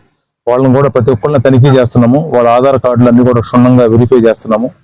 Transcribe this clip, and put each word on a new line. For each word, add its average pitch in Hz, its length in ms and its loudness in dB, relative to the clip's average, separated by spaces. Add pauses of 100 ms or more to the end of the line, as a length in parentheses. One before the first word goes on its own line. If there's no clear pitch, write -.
(480)
వాళ్ళని 127 260 0
కూడా 139 140 0
ప్రతి 123 220 -2
ఒక్కళ్ళని 139 320 -2
తనిఖీ 131 260 2 (100)
చేస్తున్నాము. 123 560 -2
వాళ్ళ 120 140 2
ఆధార్ 127 300 0
కార్డులు 123 300 0
అన్నీ 120 160 2
కూడా 120 160 0
క్షుణ్ణంగా 123 440 0
వెరిఫై 117 320 0
చేస్తున్నాము. 113 540 -2 (140)